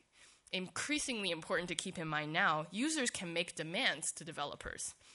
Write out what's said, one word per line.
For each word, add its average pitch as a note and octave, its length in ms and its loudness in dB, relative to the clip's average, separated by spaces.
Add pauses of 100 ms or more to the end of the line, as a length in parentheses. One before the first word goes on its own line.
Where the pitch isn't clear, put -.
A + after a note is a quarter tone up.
(540)
increasingly G3+ 760 0
important E3+ 360 2
to E3+ 80 -2
keep F3+ 240 -4
in D#3+ 80 0
mind D3+ 240 0
now, D#3+ 400 4
users C4+ 380 2
can E3+ 240 -4
make F3 220 -2
demands E3 580 0
to - 100 -8
developers. D3 680 -6 (220)